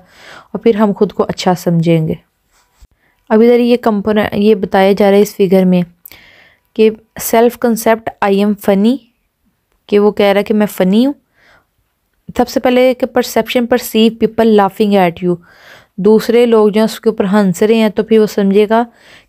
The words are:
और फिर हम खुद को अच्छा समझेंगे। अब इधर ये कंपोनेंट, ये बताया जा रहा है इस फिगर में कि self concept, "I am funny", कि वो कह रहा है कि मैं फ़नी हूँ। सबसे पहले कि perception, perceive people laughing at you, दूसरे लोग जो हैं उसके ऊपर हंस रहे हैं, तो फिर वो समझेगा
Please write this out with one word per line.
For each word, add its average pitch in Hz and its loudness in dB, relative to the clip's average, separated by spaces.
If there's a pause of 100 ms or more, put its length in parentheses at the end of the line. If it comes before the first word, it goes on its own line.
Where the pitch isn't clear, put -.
(560)
और 196 -10
फिर 226 2
हम 208 0
खुद 190 -2
को - -2
अच्छा 185 -4
समझेंगे। 165 -2 (1080)
अब 220 2
इधर 240 4
ये 240 0
कंपोनेंट, 214 -2
ये 208 2
बताया 196 0
जा 202 0
रहा 196 4
है 202 4
इस - -4
फिगर 190 0
में 180 0 (960)
कि 220 2 (280)
self 233 0
concept, 226 -2 (140)
"I 208 0 (140)
am 208 -2
funny", 208 0 (920)
कि 208 2
वो 208 2
कह 202 0
रहा 196 -2
है 202 0
कि 214 -4
मैं 208 0
फ़नी 202 0
हूँ। 285 -2 (1200)
सबसे 240 -4
पहले 254 0
कि 247 -8
perception, 240 -4
perceive 226 0
people 226 0
laughing 202 0
at 180 0
you, 175 -2 (640)
दूसरे 220 2
लोग 220 2
जो 214 0
हैं 220 2
उसके 220 -6
ऊपर 220 -2
हंस 196 0
रहे 220 2
हैं, 220 0
तो 214 -4
फिर 220 2
वो 214 2
समझेगा 208 0 (440)